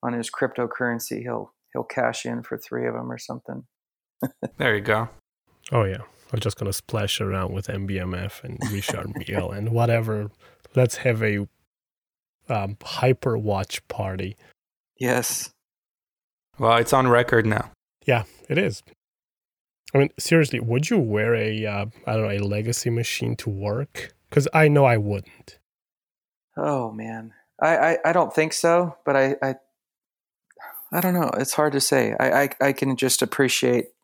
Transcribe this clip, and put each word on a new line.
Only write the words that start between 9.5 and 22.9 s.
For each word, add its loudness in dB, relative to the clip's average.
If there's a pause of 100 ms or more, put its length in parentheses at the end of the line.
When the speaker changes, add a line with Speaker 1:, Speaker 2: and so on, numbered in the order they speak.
Speaker 3:
and -4
whatever. 0 (440)
Let's 2
have 0
a 0 (1000)
um, -4
hyper 0
watch -4
party. -6 (640)
Speaker 1:
Yes. -2 (1080)
Speaker 2:
Well, 4
it's 2
on 4
record 4
now. -2 (340)
Speaker 3:
Yeah, 2 (240)
it 0
is. -2 (1120)
I 6
mean, 4
seriously, 2
would 0
you 4
wear 2
a, -2
uh, -2 (200)
I -2
don't 2
know, 0
a -2
Legacy -2